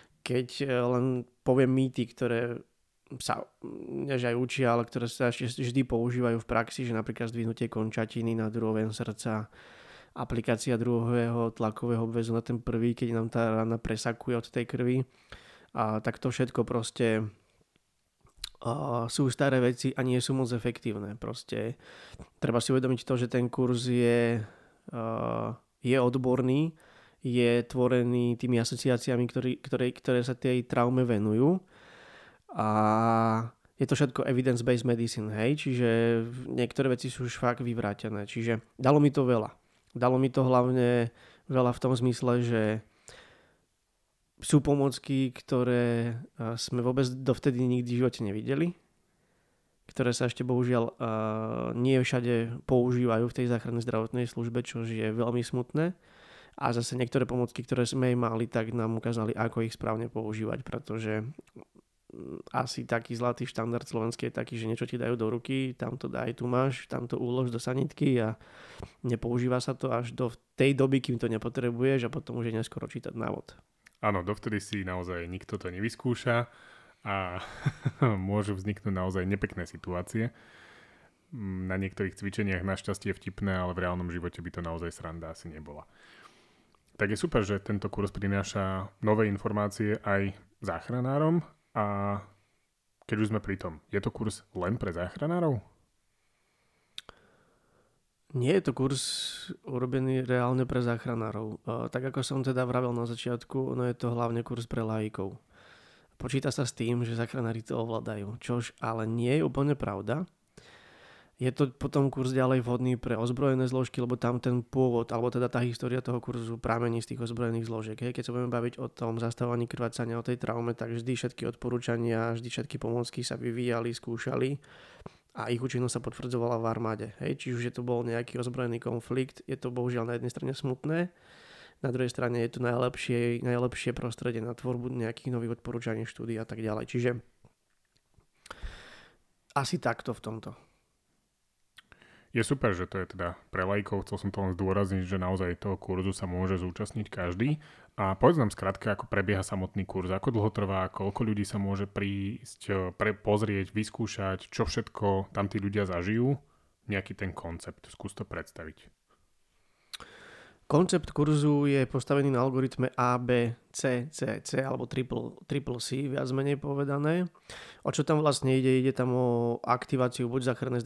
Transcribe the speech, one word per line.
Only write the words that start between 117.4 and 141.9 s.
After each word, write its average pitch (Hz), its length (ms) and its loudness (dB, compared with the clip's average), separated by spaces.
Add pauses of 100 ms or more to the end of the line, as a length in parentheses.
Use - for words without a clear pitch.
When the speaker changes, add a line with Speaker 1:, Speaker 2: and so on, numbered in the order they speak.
Speaker 1:
zložiek. 110 320 -6
Hej, 123 160 -6
keď 123 160 -8
sa 120 80 -4
budeme 123 160 -2
baviť 120 240 -2
o 127 160 -8
tom 117 240 -4
zastavovaní 120 480 0
krvácania, 117 560 -4
o 113 60 -8
tej 123 100 -2
traume, 117 400 -2
tak 117 160 -6
vždy 117 240 -4
všetky - 320 -4
odporúčania, 117 880 -2
vždy 117 160 -8
všetky 123 240 -6
pomôcky 120 480 -4
sa 123 160 -6
vyvíjali, 120 480 -2
skúšali 123 720 -2 (800)
a 113 80 -4
ich 120 160 0
účinnosť 123 320 -2
sa 123 80 -6
potvrdzovala 120 560 -2
v 113 80 0
armáde. 113 380 -2 (180)
Hej, 139 160 -2
či 123 160 -4
už 120 80 -2
je 120 80 -4
to - 80 -8
bol 120 240 0
nejaký 120 320 -4
ozbrojený 123 400 -2
konflikt, 123 720 -4
je 135 80 -4
to 127 160 -6
bohužiaľ 123 400 -2
na 120 80 -2
jednej 123 80 -4
strane 131 240 -6
smutné, 156 560 -2 (720)
na 135 80 -2
druhej 123 240 0
strane 120 320 0
je 117 80 -2
to 123 80 -6
najlepšie, 120 800 0
najlepšie 123 560 0
prostredie 117 480 -4
na 120 80 -6
tvorbu 123 400 -4
nejakých 120 400 -4
nových 117 240 -2
odporúčaní, 117 480 -4
štúdií 117 320 -8
a 110 80 -6
tak 113 160 -10
ďalej. 110 240 -2
Čiže 123 260 0 (2500)
asi 143 240 -2
takto 120 320 -2
v - 80 -8
tomto. 110 320 -10 (1800)